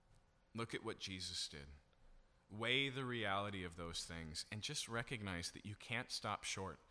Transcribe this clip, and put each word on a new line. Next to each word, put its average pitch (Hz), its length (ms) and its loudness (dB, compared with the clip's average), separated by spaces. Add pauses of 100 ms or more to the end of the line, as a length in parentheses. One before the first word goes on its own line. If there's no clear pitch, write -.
(520)
Look 113 220 -2
at - 100 -4
what 104 140 -2
Jesus 90 500 -2
did. 71 200 -8 (840)
Weigh 120 380 4
the 135 160 0
reality 101 600 4
of 85 120 -4
those 85 280 -2
things 82 460 -4
and 107 120 -2
just - 260 0
recognize 107 640 0
that - 120 -10
you 104 120 -4
can't - 340 0
stop - 340 0
short 92 360 0 (100)